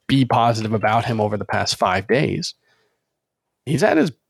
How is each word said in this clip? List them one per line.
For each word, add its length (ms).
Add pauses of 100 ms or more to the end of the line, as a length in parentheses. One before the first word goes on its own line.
be 180
positive 480
about 320
him 160
over 160
the 80
past 320
five 300
days. 480 (1120)
He's 160
had 160
his, 120 (200)